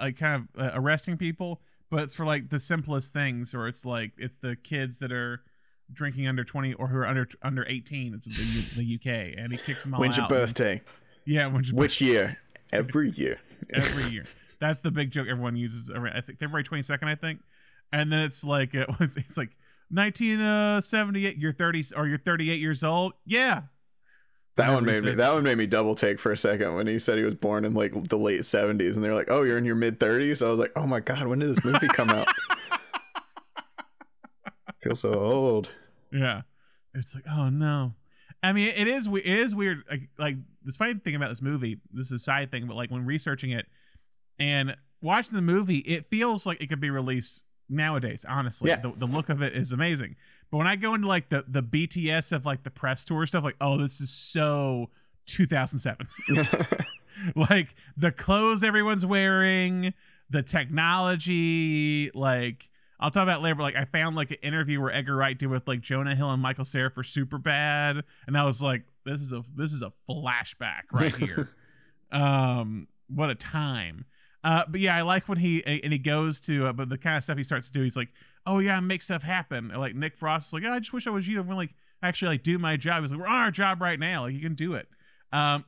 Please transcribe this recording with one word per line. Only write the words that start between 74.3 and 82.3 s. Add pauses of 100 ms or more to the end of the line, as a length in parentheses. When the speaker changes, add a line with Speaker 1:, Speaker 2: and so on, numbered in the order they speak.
Speaker 1:
Uh,
but
yeah,
I
like
when
he,
and
he
goes
to,
uh,
but
the
kind
of
stuff
he
starts
to
do,
he's
like, (360)
"Oh
yeah,
make
stuff
happen."
And,
like,
Nick
Frost
is
like,
"Oh,
I
just
wish
I
was
you."
And
we're
like, (300)
"Actually,
like,